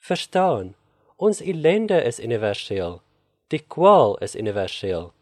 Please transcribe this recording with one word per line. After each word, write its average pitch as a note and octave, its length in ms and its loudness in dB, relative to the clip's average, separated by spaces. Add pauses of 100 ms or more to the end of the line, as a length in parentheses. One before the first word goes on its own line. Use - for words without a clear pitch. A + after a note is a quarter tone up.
(100)
Verstaan, E3 640 -2 (400)
ons G3+ 260 -2
ellende F3+ 640 0
is A#2+ 160 -4
universeel. G2+ 760 -4 (500)
Die D3+ 140 -4 (100)
kwaal D#3+ 480 6
is - 160 -8
universeel. F#2+ 840 -6